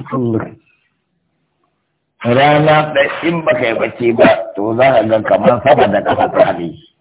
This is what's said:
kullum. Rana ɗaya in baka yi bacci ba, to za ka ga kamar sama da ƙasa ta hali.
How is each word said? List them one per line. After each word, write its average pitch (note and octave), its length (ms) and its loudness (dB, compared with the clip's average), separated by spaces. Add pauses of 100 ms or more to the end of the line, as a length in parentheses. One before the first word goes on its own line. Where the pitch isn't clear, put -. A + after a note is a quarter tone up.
kullum. A#2 440 -4 (1700)
Rana D3+ 720 2
ɗaya C#3 320 -2
in E3+ 160 -2
baka D#3 260 -2
yi A2+ 60 -2
bacci A#2 400 -4
ba, - 420 2
to G#2+ 220 -4
za C3 160 4
ka A#2 100 4
ga A2 180 0
kamar A2 440 2
sama - 220 4
da G2+ 140 0
ƙasa - 300 -2
ta F#2 140 0
hali. F2 320 -6 (240)